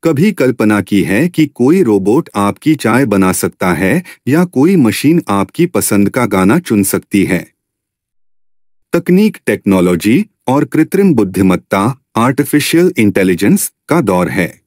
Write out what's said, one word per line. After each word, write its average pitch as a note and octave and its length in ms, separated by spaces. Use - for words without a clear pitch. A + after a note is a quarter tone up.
कभी E3 240
कल्पना A#2 500
की F#2+ 220
है G#2+ 260
कि D#3 160
कोई D3 380
रोबोट G#2 520
आपकी G#2 400
चाय B2 300
बना G#2+ 260
सकता F#2 420
है F#2+ 300
या D#3+ 180
कोई F3 300
मशीन D3 540
आपकी G2+ 360
पसंद G2+ 440
का B2 160
गाना G#2 340
चुन G#2+ 240
सकती F#2+ 400
है? F2 300
तकनीक, F#3 520
टेक्नोलॉजी G2 800
और C#3 180
कृत्रिम E3+ 480
बुद्धिमत्ता, G2 880
आर्टिफिशियल D3 800
इंटेलिजेंस G2+ 760
का E3 140
दौर F2+ 280
है। F2 380